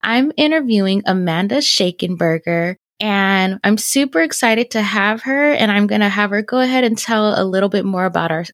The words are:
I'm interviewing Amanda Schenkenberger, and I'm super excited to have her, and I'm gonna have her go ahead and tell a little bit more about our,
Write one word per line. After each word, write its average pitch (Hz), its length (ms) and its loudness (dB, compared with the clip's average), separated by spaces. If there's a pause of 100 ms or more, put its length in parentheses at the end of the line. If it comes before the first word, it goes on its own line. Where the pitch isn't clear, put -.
I'm 254 340 0
interviewing 226 680 2
Amanda 185 520 0
Schenkenberger, 175 1160 -2 (240)
and 196 640 0
I'm 208 140 2
super 277 440 0
excited 240 500 0
to 220 100 -2
have 208 400 0
her, 285 320 0
and 214 180 0
I'm 202 160 2
gonna 208 220 2
have 202 220 -2
her 208 100 0
go 247 180 -2
ahead 254 240 2
and 226 140 0
tell 214 440 0
a 190 40 0
little 190 240 0
bit 190 160 -2
more 185 180 -2
about 170 280 0
our, 165 120 -4 (100)